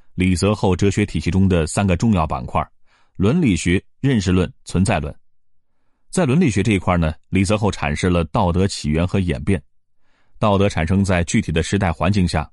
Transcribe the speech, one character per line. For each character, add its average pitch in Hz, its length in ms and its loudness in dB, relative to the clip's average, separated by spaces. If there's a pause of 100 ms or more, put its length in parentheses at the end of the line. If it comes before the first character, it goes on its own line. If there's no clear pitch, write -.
(160)
李 92 200 2
泽 101 200 2
厚 92 200 0
哲 101 140 2
学 104 160 0
体 - 140 -6
系 87 100 -4
中 95 180 2
的 85 200 2
三 101 180 -2
个 90 100 2
重 113 180 2
要 82 120 2
板 69 200 -6
块： 73 220 -4 (480)
伦 120 240 0
理 117 160 2
学、 90 280 0 (160)
认 135 200 2
识 92 120 0
论、 90 200 2 (140)
存 87 180 0
在 98 160 0
论。 73 140 -8 (960)
在 180 160 0
伦 131 140 2
理 175 100 2
学 98 140 -2
这 110 80 0
一 95 80 2
块 90 180 0
呢， 80 160 0 (160)
李 95 160 2
泽 104 120 0
厚 98 140 0
阐 73 220 -4
释 92 160 -2
了 87 160 2
道 92 260 -2
德 92 160 0
起 - 220 -6
源 80 180 0
和 101 120 -2
演 76 240 -4
变。 95 180 -2 (760)
道 101 180 2
德 98 100 2
产 85 180 -2
生 95 180 2
在 90 220 0
具 113 160 0
体 82 100 -6
的 80 100 0
时 101 160 -2
代 92 140 0
环 85 200 -2
境 98 160 2
下， 78 240 -4